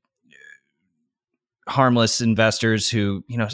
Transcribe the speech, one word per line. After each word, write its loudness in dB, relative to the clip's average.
harmless 2
investors 0
who, -2
you -10
know, -4